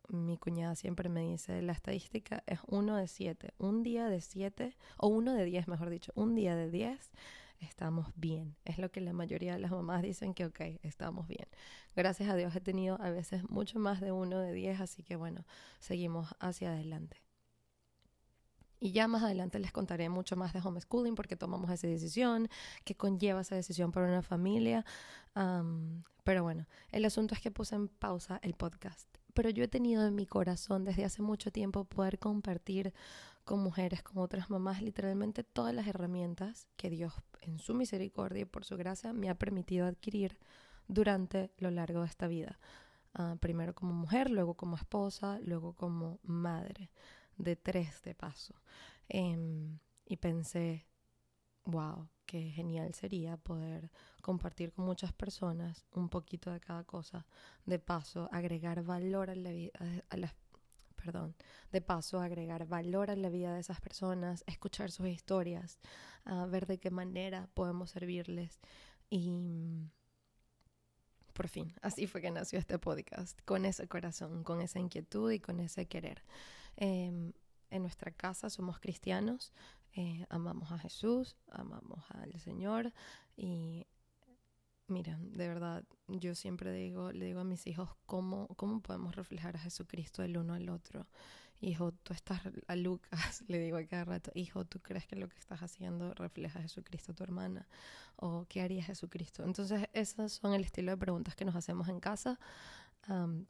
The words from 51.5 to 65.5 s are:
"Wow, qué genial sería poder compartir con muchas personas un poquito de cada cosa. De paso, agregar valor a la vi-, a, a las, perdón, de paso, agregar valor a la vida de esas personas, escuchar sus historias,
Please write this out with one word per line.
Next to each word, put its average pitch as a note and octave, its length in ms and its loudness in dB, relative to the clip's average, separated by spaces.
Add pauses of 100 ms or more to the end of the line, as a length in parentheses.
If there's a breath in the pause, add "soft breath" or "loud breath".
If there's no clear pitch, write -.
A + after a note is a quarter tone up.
"Wow, D#3+ 440 -2 (160)
qué D#3+ 260 -4
genial E3 420 -2
sería E3+ 440 -4
poder D#3+ 540 -4 (300 loud breath)
compartir F3 520 0
con F#3 120 -2
muchas F#3 280 0
personas E3+ 800 -2
un F3 180 0
poquito F3 420 -4
de E3+ 80 -6
cada E3+ 240 -6
cosa. E3+ 420 -8 (400 loud breath)
De F3+ 140 2
paso, E3+ 520 -2
agregar E3+ 520 0
valor F#3 460 2
a F#3 60 -6
la F3+ 160 -4
vi-, E3+ 280 -4
a, F3 300 -2
a F#3+ 80 -4
las, F3 180 -2 (600)
perdón, E3+ 400 -4 (360 loud breath)
de F#3+ 100 4
paso, F3 380 0
agregar E3+ 480 -2
valor F3+ 440 2
a G3+ 40 2
la F#3+ 140 2
vida F3 240 0
de F3 60 0
esas F3 220 -6
personas, F3+ 640 -2
escuchar F#3+ 440 -4
sus F#3 160 -2
historias, F3 720 0 (460 loud breath)